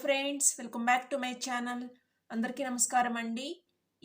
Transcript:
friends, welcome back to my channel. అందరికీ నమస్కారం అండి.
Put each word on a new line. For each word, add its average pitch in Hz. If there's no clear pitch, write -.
friends, 277
welcome 233
back 254
to 277
my 254
channel. 247
అందరికీ 254
నమస్కారం 247
అండి. 226